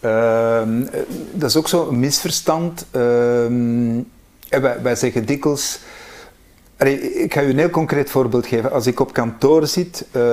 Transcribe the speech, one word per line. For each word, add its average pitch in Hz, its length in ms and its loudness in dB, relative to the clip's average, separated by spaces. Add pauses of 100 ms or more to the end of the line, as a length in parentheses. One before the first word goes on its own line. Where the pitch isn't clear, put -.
Ehm, 113 840 2
eh, 135 180 -6 (320)
dat 160 180 0
is 160 60 2
ook 156 120 2
zo'n 156 320 0
misverstand. 165 880 -2
Ehm, 120 1080 2 (500)
en 135 140 0
wij, 120 200 0
wij 120 140 0
zeggen 120 300 0
dikwijls, 143 520 -2 (1000)
allee, 139 380 0
ik - 200 -2
ga 143 80 2
u 139 80 2
een 131 80 2
heel 170 120 2
concreet 147 400 0
voorbeeld 123 360 0
geven. 117 260 -2
Als 123 140 0
ik 127 140 0
op - 120 0
kantoor 135 540 2
zit, 175 440 -4
eh, 123 120 0 (100)